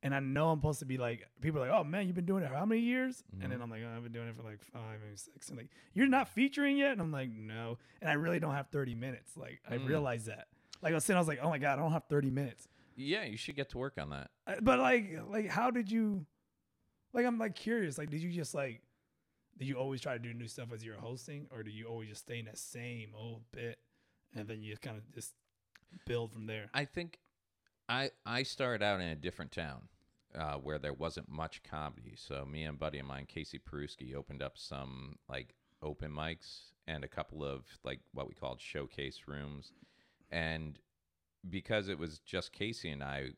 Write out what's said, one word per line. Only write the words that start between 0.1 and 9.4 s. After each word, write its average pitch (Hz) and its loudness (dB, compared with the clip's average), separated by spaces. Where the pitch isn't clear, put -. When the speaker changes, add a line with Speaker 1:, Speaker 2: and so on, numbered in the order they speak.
Speaker 1:
I 139 4
know 139 4
I'm 156 6
supposed 151 4
to - -6
be 131 0
like, 120 0
people 151 2
are 127 2
like, 208 8
"Oh, - 2
man, 180 2
you've 180 2
been 175 0
doing 190 4
it 131 0
how 147 2
many 226 6
years?" 254 2
And - -4
then 123 -2
Speaker 2:
Mm-hmm. 120 -4
Speaker 1:
I'm 117 -6
like, 113 -6
"Oh, 117 -6
I've 117 -6
been 120 -8
doing 117 -6
it 113 -8
for, 117 -12
like, 107 -12
five, 110 -10
maybe 104 -12
six." - -14
And, 131 -8
like, 120 -12
"You're 233 6
not 262 6
featuring 277 4
yet?" 277 6
And 214 0
I'm 160 0
like, 131 -2
"No." 113 -4
And 160 0
I 156 6
really 165 4
don't 156 2
have 139 -2
thirty 135 0
minutes. 120 -8
Like, 123 -10